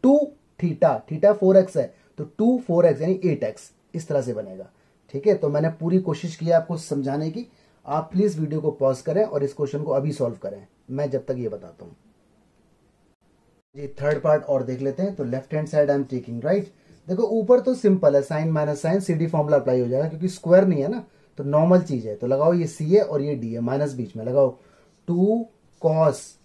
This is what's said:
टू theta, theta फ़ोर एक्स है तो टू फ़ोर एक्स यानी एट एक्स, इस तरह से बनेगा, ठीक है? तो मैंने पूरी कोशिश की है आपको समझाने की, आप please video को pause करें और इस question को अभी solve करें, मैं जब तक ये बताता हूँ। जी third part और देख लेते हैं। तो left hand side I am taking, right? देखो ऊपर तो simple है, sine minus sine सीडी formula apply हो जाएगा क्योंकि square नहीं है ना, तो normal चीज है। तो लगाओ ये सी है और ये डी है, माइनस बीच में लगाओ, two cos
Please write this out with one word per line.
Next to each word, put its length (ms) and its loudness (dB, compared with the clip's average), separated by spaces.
टू 160 6
theta, 340 2
theta 260 4
फ़ोर 240 4
एक्स 200 2
है 160 -4
तो 60 -8
टू 220 2
फ़ोर 260 2
एक्स 160 2
यानी 240 -2
एट 180 0
एक्स, 280 -10
इस 120 -8
तरह 140 0
से 120 -6
बनेगा, 360 -12
ठीक 140 -2
है? 80 4
तो 140 -2
मैंने 220 0
पूरी 300 0
कोशिश 340 -6
की 100 -8
है 80 2
आपको 260 0
समझाने 520 -4
की, 160 -12
आप 260 -4
please 280 0
video 220 -4
को 100 0
pause 300 0
करें 220 0
और 200 -2
इस 100 -4
question 300 -6
को 80 -4
अभी 220 -2
solve 300 -4
करें, 180 -10
मैं 200 -4
जब 140 -6
तक 120 -6
ये 120 -6
बताता 360 -14
हूँ। 100 -20
जी 120 -12
third 240 0
part 240 2
और 180 0
देख 180 -6
लेते 220 -2
हैं। 120 -4
तो 100 -6
left 280 -6
hand 160 -4
side 200 4
I 40 4
am 140 0
taking, 340 -8
right? 260 0
देखो 240 0
ऊपर 280 4
तो 160 0
simple 400 4
है, 80 6
sine 300 -2
minus 320 -2
sine 160 2
सीडी 260 -2
formula 300 2
apply 240 2
हो 60 0
जाएगा 220 -2
क्योंकि 200 -6
square 380 4
नहीं 140 2
है 100 -2
ना, 120 -8
तो 60 -10
normal 380 4
चीज 260 -6
है। 80 -8
तो 120 -8
लगाओ 260 2
ये 140 -2
सी 180 -8
है 160 4
और 200 -2
ये 140 -4
डी 180 -8
है, 80 -8
माइनस 340 -4
बीच 200 -10
में 100 -10
लगाओ, 240 2
two 380 0
cos 400 2